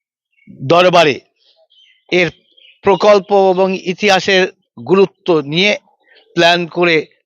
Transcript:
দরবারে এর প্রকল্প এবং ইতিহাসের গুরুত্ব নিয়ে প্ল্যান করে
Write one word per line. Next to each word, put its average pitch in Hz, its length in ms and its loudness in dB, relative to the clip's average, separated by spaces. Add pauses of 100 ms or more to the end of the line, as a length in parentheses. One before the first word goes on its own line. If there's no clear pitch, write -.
(640)
দরবারে 170 540 2 (960)
এর 175 160 0 (560)
প্রকল্প 196 460 2 (200)
এবং 185 180 0 (160)
ইতিহাসের 190 580 -2 (360)
গুরুত্ব 170 500 -2 (140)
নিয়ে 175 300 -2 (640)
প্ল্যান 170 300 2
করে 170 300 -2 (300)